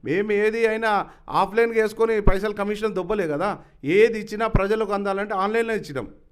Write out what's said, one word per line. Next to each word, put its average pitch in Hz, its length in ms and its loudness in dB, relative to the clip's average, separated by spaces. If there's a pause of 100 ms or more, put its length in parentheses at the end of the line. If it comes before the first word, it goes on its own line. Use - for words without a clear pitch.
మేము 196 260 -2
ఏది 214 360 2
అయినా 220 400 0 (220)
ఆఫ్లైన్గా 220 520 2
వేసుకొని 220 400 0
పైసలు 202 320 4
కమిషన్ 208 420 -4
దొబ్బలే 185 320 -2
కదా. 156 320 -4 (240)
ఏది 214 360 4
ఇచ్చినా 214 280 -4
ప్రజలకు 208 460 0
అందాలంటే 202 400 -2
ఆన్లైన్లో 220 420 0
ఇచ్చినాం. 135 320 -6 (240)